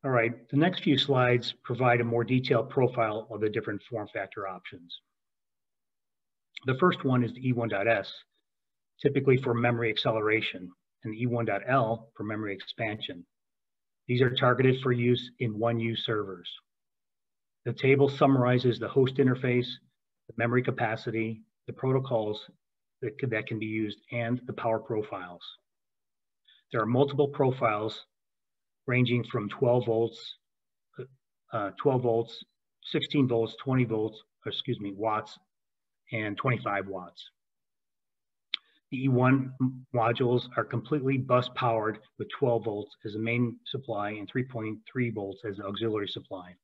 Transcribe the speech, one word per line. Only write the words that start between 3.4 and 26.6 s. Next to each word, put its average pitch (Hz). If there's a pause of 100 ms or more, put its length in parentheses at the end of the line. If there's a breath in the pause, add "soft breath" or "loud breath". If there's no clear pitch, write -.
the 110
different 107
form 107
factor 98
options. 92 (1700)
The 131
first 180
one 127
is 107
the 127
E 127
one 117
dot 101
S, 104 (880)
typically 131
for 127
memory 120
acceleration, 107 (320)
and 113
the 110
E 123
one 117
dot 98
L 117
for 110
memory 107
expansion. 104 (840)
These 123
are 123
targeted 131
for 131
use 120
in 107
one 117
U 113
servers. 98 (1160)
The 117
table 135
summarizes 123
the 107
host 131
interface, 127 (600)
the -
memory 117
capacity, 113 (260)
the -
protocols 127 (640)
that 113
can, 127
that 110
can 110
be 107
used, 110 (120)
and 120
the -
power 110
profiles. 95 (1300 soft breath)